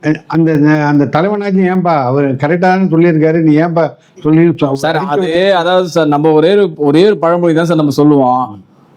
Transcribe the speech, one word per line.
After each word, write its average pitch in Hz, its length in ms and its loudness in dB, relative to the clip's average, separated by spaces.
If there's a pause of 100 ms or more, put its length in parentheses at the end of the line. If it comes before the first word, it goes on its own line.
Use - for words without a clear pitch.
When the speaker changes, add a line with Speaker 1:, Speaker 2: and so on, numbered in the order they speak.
(260)
Speaker 1:
அந்த, 160 260 0
அந்த, 147 180 2 (140)
அந்த 147 200 0
தலைவனாச்சும் 190 720 -2
ஏன்பா 170 280 0
அவர் 135 340 -2
கரெக்டா 151 220 -2
தானே 185 260 0
சொல்லியிருக்காரு, 165 580 0
நீ 151 120 2
ஏன்பா 165 360 0 (320)
சொல்லி 160 260 2
சொ-, 165 240 -2
Speaker 2:
சார், 151 240 -4
அது, 180 580 -2
அதாவது 180 340 0
சார், 160 180 0
நம்ம 147 260 0
ஒரே 156 200 2
ஒரு, 202 240 2
ஒரே 147 300 2
ஒரு 202 120 0
பழமொழி 170 360 0
தான் 165 100 0
சார் 165 120 -2
நம்ம 151 160 0
சொல்லுவோம். 127 720 0 (320)